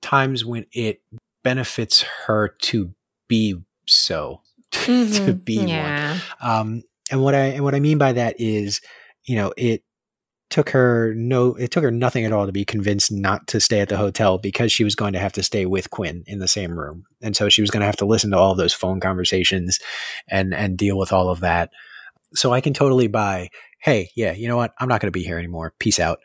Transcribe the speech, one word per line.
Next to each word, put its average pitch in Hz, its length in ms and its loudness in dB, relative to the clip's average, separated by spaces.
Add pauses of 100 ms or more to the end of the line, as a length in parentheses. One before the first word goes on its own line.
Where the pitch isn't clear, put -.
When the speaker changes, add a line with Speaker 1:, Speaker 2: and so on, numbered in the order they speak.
Speaker 1:
times 131 420 0
when 117 280 -8
it 110 300 -4 (420)
benefits 127 600 -2 (220)
her 107 360 0
to 98 320 -4 (340)
be 110 280 0 (300)
so, - 560 -2 (140)
<laughs> - 160 -20
to 247 340 2
Speaker 2:
Mm-hmm. 208 260 2 (120)
Speaker 1:
be 110 160 0
one. 190 80 0
Speaker 2:
Yeah. 151 520 -2 (220)
Speaker 1:
Um, 113 400 -2 (300)
and 135 120 0
what 139 120 4
I, 139 120 2
and 139 160 -4
what 139 120 0
I 139 40 2
mean 151 200 4
by 135 140 4
that 117 260 -2
is, 107 420 -2 (420)
you 127 120 -2
know, 101 220 0
it 117 260 0 (680)
took - 200 2
her 120 440 4
no, 123 400 2
it 120 140 -4
took 170 140 0
her 127 80 4
nothing 117 340 0
at 110 80 0
all 101 140 2
to 95 40 -6
be 101 140 -4
convinced 101 460 0
not 98 360 -2
to 110 120 -2
stay 104 220 2
at 101 80 -2
the 101 80 0
hotel 95 420 2
because 107 320 0
she - 120 2
was 104 120 0
going 101 180 -2
to 92 60 -2
have 98 140 -4
to 98 100 -6
stay 98 240 0
with 92 240 -2
Quinn 87 340 -6
in 101 140 -10
the 92 80 -2
same 90 300 -2
room. 78 260 -10 (180)
And 110 140 -4
so 104 140 2
she 107 120 6
was 101 80 2
gonna 104 160 0
have 104 120 0
to 101 80 0
listen 107 260 2
to 95 60 4
all 92 180 6
those 90 180 0
phone 92 260 -2
conversations 92 800 0 (500)
and, 95 260 0
and 95 220 -2
deal 98 220 2
with 95 160 0
all 92 160 4
of 85 120 -2
that. 85 280 2 (640)
So - 180 2
I 127 100 2
can 143 120 0
totally 131 340 4
buy, 101 420 -2 (300)
"Hey, 107 360 0
yeah, 107 180 0
you 110 140 -6
know 120 100 0
what? 120 220 -2
I'm 127 100 -2
not 117 120 2
gonna 101 100 -2
be 92 120 -4
here 82 140 -6
anymore. 85 420 -8
Peace - 200 0
out." 82 260 0